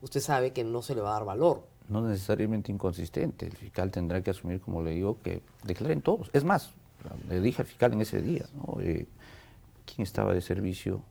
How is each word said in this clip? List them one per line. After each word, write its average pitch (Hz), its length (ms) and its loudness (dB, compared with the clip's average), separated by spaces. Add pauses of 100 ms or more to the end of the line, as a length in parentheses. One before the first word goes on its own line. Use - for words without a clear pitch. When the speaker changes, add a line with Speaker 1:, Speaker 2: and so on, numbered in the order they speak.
Speaker 1:
usted 139 200 -4
sabe 131 320 2
que 127 100 -2
no 117 200 -2
se 135 120 -4
le 117 60 -2
va 101 100 0
a - 40 0
dar 107 100 -2
valor. 123 420 2 (220)
Speaker 2:
No 104 140 2
necesariamente 107 680 0
inconsistente. 87 760 -2
El - 100 -10
fiscal 95 340 -4
tendrá 90 320 0
que 98 80 0
asumir, 92 300 -4
como 87 220 -2
le 80 100 0
digo, 95 320 0
que 90 180 -4 (220)
declaren 147 380 -2
todos. - 300 2
Es 143 120 6
más, 185 260 2 (580)
le 87 120 2
dije 120 220 2
al - 40 -2
fiscal - 260 4
en 110 100 2
ese 107 200 0
día, 160 320 0
¿no? - 260 -6
Eh, 85 280 0 (760)
¿quién - 200 -4
estaba 101 280 2
de 90 80 4
servicio 95 720 -2